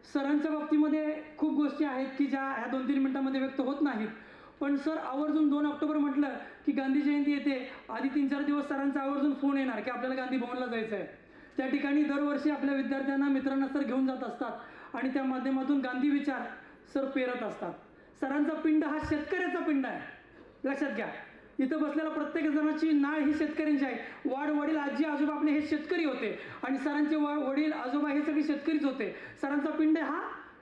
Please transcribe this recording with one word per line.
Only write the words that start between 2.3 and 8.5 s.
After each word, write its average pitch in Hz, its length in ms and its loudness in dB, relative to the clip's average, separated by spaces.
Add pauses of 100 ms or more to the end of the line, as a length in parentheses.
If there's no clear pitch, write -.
ह्या 240 240 -4
दोन 262 200 -2
तीन 277 120 2
मिनिटांमध्ये 269 420 2
व्यक्त 269 200 -2
होत 262 200 0
नाहीत, 220 260 0 (520)
पण 285 160 2
सर 311 220 -2
आवर्जून 294 520 2
दोन 294 160 2
ऑक्टोबर 302 320 0
म्हटलं 285 300 2 (380)
की 294 60 0
गांधी 269 300 2
जयंती 285 300 2
येते, 269 380 0 (200)
आधी 254 180 -2
तीन 277 200 2
चार 277 140 0
दिवस 285 280 0